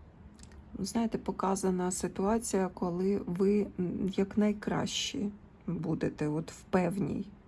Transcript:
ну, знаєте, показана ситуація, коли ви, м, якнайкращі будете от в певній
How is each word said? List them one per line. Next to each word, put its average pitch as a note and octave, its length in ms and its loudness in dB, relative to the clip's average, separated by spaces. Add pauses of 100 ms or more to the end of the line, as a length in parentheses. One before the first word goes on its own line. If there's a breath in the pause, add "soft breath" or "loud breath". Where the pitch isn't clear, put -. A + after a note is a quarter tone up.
(800 loud breath)
ну, F#3+ 60 -2
знаєте, A3+ 340 0
показана F#3 720 0
ситуація, F#3+ 840 0
коли F#3 520 0
ви, G3 400 4 (120)
м, F#3 380 0
якнайкращі G3+ 1120 0 (380)
будете D#3 640 -2
от D3+ 240 -4
в - 100 -16
певній F#3 640 0 (240)